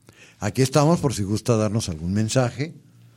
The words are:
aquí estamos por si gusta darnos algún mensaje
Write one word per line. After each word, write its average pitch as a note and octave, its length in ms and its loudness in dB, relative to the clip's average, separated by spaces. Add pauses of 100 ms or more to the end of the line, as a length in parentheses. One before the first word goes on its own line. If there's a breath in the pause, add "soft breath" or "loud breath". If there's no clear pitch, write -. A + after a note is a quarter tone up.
(400 loud breath)
aquí G#2 220 0
estamos D3+ 360 4
por C3 160 0
si G2+ 80 -4
gusta G#2+ 340 0
darnos G#2+ 320 0
algún E2+ 240 -4
mensaje A#2+ 640 -2 (420 soft breath)